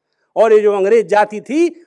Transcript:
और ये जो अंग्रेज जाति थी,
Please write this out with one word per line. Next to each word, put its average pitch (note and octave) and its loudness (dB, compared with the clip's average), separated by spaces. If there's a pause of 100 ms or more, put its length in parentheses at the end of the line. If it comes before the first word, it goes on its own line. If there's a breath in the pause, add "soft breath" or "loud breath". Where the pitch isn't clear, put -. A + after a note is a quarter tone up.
(360)
और A3 2
ये G#3+ 6
जो G#3 0
अंग्रेज G3+ 0
जाति G#3 -2
थी, D#4+ -4